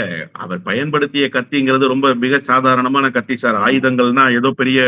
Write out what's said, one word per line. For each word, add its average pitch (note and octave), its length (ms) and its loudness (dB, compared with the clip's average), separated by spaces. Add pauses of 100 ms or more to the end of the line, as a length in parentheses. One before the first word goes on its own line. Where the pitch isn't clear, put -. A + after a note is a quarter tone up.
(340)
அவர் F2+ 280 -10
பயன்படுத்திய C#3+ 640 -2
கத்திங்கிறது C3 600 0
ரொம்ப C3+ 260 2
மிக B2+ 260 0
சாதாரணமான C3 680 0
கத்தி B2 280 -4
சார். A#2 180 -2
ஆயுதங்கள்னா B2+ 800 2
ஏதோ B2 180 2
பெரிய C3 360 0